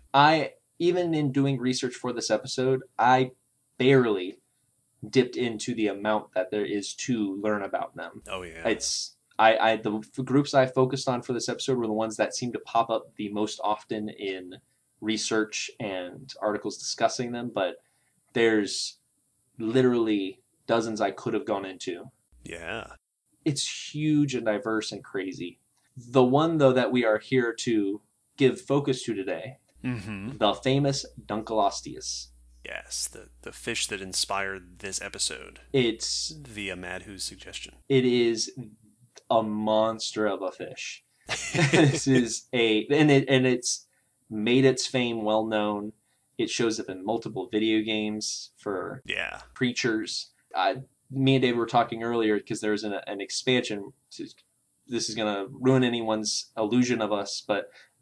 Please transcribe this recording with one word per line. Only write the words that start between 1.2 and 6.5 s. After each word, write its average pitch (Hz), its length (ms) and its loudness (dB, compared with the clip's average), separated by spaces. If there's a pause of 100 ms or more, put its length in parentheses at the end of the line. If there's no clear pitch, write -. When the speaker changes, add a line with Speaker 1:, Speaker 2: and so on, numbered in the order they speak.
Speaker 1:
doing 135 280 0
research 127 360 -2
for 127 180 -6
this 117 180 -4
episode, 131 500 0 (180)
I 131 320 4 (460)
barely 117 640 4 (680)
dipped 127 300 2
into 117 380 -2
the 107 120 2
amount 104 460 -2
that 92 180 -2